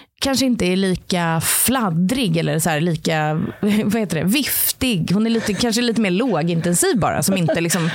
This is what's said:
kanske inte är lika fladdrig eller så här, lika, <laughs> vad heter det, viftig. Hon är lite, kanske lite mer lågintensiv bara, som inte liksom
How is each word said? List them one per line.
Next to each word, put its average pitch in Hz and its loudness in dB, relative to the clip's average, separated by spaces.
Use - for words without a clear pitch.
kanske 269 0
inte 208 0
är 185 2
lika 175 0
fladdrig 196 0
eller 156 0
så 165 0
här, 151 0
lika, 156 0
<laughs> - -4
vad 208 0
heter 175 -2
det, 151 -2
viftig. 226 0
Hon 220 2
är 226 0
lite, 220 0
kanske 233 0
lite 233 0
mer 202 2
lågintensiv 175 0
bara, 139 0
som 190 0
inte 175 0
liksom 170 0